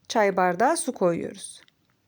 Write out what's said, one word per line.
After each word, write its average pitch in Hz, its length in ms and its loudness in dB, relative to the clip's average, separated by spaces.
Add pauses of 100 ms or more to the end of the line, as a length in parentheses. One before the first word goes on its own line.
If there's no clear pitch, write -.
çay 196 300 2
bardağı 190 400 2
su 247 160 -4
koyuyoruz. - 680 -4 (460)